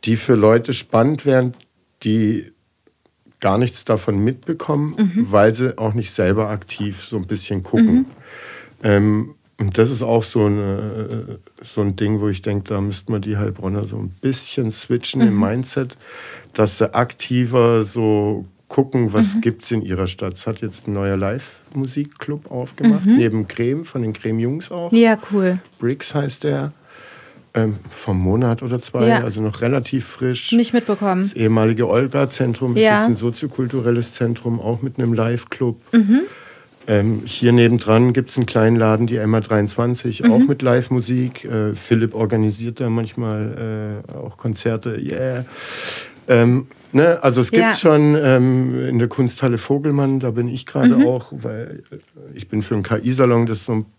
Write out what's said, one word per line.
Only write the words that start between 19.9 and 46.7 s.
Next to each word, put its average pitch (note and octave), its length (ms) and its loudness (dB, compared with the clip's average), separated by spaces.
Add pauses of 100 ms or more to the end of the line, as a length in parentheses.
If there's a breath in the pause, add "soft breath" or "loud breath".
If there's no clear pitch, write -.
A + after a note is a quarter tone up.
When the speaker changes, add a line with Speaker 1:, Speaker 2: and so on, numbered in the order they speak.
Speaker 1:
Stadt. F#2 280 -8
Es - 120 -10
hat A2+ 140 -6
jetzt G2+ 260 -10
ein G#2 60 -4
neuer G2 220 -2
Live-Musikclub C3+ 1300 -6
aufgemacht, F#3 560 0
Speaker 2:
Mhm. A3 120 6
Speaker 1:
neben A2 300 2
Creme, C3+ 380 -2
von C3+ 160 -8
den A2 120 -2
Creme-Jungs A#2 580 -4
auch. E3+ 200 -6
Speaker 2:
Ja, A3+ 260 6 (140)
cool. F#3 280 0 (200)
Speaker 1:
Bricks C3 360 -6
heißt C#3+ 300 -4
der. C#3+ 260 -2 (840 soft breath)
Ähm, A2 200 0 (160)
vom - 280 -4
Monat A#2 440 0
oder B2 180 -4
zwei, A#2 260 0
Speaker 2:
Ja. A2+ 160 2
Speaker 1:
also G#2+ 160 -6
noch G#2+ 220 -4
relativ B2+ 460 -2
frisch. - 460 -4
Speaker 2:
Nicht A#3 200 2
mitbekommen. G#3 480 0
Speaker 1:
Das G3 120 -4
ehemalige A2+ 540 2
Olga-Zentrum B2+ 880 0
ist G#3+ 60 4
Speaker 2:
Ja. G#3+ 200 4
Speaker 1:
jetzt A3+ 100 2
ein A#2 40 2
soziokulturelles A#2+ 960 -2
Zentrum, A#2 480 -4
auch A2+ 220 -4
mit C3 160 -8
einem A#2+ 160 0
Live-Club. A#2 640 -2 (140)
Speaker 2:
Mhm. A#3 280 4 (640 loud breath)
Speaker 1:
Ähm, G#2+ 380 2
hier A#2+ 260 2
nebendran A#2 600 6
gibt's B2+ 260 -2
einen A#2+ 100 0
kleinen A2+ 280 4
Laden, A2 300 2
die A#2+ 120 -2
Emma A2 220 2
dreiundzwanzig, A2+ 840 -2
Speaker 2:
Mhm. A#3+ 80 8
Speaker 1:
auch A2 160 6
mit C#3 160 0
Live-Musik. B2 840 0
Äh, G#2+ 300 -2
Philipp A2+ 400 0
organisiert A2 640 -2
da B2 100 -2
manchmal, A2 1200 -6
äh, - 80 -16
auch - 200 -14
Konzerte. A2+ 640 -4
Yeah. B2+ 460 -6 (840 loud breath)
Ähm, B2 380 6 (260)